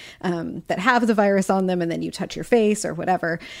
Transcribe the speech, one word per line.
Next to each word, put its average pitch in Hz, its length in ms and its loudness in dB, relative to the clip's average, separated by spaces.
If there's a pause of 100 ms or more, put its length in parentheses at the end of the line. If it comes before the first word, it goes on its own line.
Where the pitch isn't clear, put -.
(200)
um, 170 460 -4
that 165 120 -2
have 240 280 2
the 226 80 2
virus 196 340 4
on 190 180 2
them, 180 140 0
and 170 100 0
then 165 120 -4
you 165 80 -4
touch - 260 -8
your 160 80 -6
face 214 400 4
or 165 80 -4
whatever. 170 460 -2 (220)